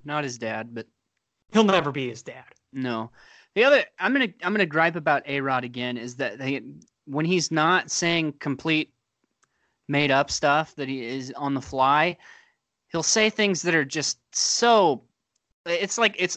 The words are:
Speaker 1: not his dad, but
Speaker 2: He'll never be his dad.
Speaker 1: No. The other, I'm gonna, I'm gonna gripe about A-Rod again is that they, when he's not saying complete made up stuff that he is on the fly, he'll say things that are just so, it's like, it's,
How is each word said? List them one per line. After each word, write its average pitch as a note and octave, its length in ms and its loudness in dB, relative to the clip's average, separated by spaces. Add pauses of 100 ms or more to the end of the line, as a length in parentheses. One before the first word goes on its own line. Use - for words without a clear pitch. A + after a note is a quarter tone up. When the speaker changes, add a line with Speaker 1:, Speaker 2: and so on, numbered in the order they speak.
Speaker 1:
not D3 200 -4
his B2 140 -8
dad, A2+ 360 -8
but A2+ 120 -10 (640)
Speaker 2:
He'll A3 100 6
never F3 300 2
be C3 160 -6
his A2+ 140 -12
dad. B2+ 240 -18 (260)
Speaker 1:
No. A#2+ 400 -6 (420)
The G#3 80 2
other, C4 220 6 (160)
I'm G3 120 0
gonna, B3+ 200 0 (100)
I'm F3+ 100 -2
gonna G3+ 140 2
gripe E3 300 2
about D3 320 0
A-Rod C3+ 340 -2
again B2 340 -6
is A#2+ 200 -10
that B2 220 -6
they, C3+ 240 -4 (420)
when D3+ 200 -4
he's E3+ 280 0
not D#3+ 400 0
saying E3 480 0
complete D#3 520 -2 (920)
made C#3+ 240 2
up C#3 220 2
stuff D3+ 420 0
that C3+ 140 -8
he C3 160 -8
is B2+ 320 -8
on C#3 180 -4
the C3 60 -2
fly, C#3+ 560 2 (720)
he'll E3 140 -2
say A3 260 2
things G3+ 320 0
that E3+ 140 2
are D3 80 2
just C#3 340 -4 (160)
so, G#3 720 4 (600)
it's F3 320 -4
like, A3 220 2
it's, F3+ 180 -2